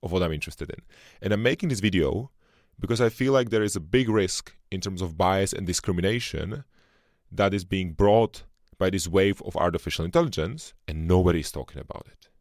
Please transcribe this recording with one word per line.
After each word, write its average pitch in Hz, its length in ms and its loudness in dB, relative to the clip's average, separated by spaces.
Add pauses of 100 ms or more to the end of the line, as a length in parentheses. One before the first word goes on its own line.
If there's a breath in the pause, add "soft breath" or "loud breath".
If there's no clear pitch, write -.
of 82 120 -6
what 92 100 2
I'm 82 100 0
interested - 380 -8
in. - 80 -12 (420 loud breath)
And 98 120 0
I'm 107 100 0
making 151 280 0
this 113 100 -2
video 95 500 0 (480)
because 117 220 -2
I 120 80 4
feel 131 240 0
like 127 180 2
there 110 140 2
is 104 100 -2
a 98 60 -4
big 110 280 2
risk 107 460 0 (160)
in 95 100 -6
terms 92 220 -6
of 82 160 -8
bias 95 340 2
and 95 140 -6
discrimination 98 960 -4 (720)
that 98 200 2
is 98 120 -2
being 92 300 -4
brought 104 500 4 (340)
by 92 120 2
this 90 180 -4
wave 95 340 2
of - 140 -8
artificial 82 480 -2
intelligence, 113 680 -2 (140)
and 78 220 -6
nobody 87 320 4
is 76 100 -8
talking - 300 -12
about - 320 -16
it. - 160 -20 (120)